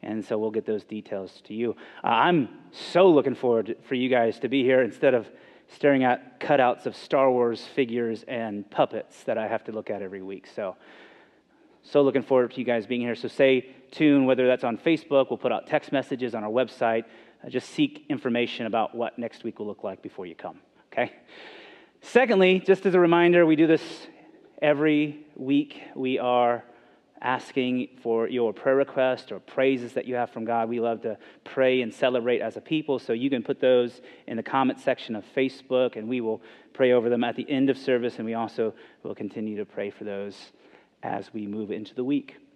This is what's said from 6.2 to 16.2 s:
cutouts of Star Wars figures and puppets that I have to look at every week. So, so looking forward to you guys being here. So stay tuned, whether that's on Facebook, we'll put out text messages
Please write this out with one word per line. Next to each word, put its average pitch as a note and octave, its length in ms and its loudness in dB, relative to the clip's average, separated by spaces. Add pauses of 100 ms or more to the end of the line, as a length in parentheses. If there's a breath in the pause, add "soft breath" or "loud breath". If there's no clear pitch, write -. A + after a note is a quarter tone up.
cutouts C3 460 2
of A#2 100 -8
Star C3+ 340 2
Wars A#2+ 320 0 (140)
figures A#2 540 -2
and A2 420 -8
puppets - 540 -4
that A#2 120 -2
I A2 120 -4
have A2 160 -6
to A2 80 -12
look G#2+ 160 -10
at G2+ 120 -6
every F#2+ 200 -10
week. F#2+ 260 -14
So, G2 300 -10 (1040 loud breath)
so - 180 2
looking C3+ 200 2
forward B2 300 2
to - 80 -12
you B2+ 40 -4
guys A#2 240 -2
being B2 140 -4
here. A#2+ 140 -4
So A#2 120 -10
stay C3 480 2 (160)
tuned, C#3+ 360 4
whether B2+ 200 4
that's B2+ 160 2
on A#2 140 -4
Facebook, C#3+ 520 0
we'll B2 80 -4
put B2+ 140 -2
out - 160 -6
text - 240 -4
messages B2+ 440 -4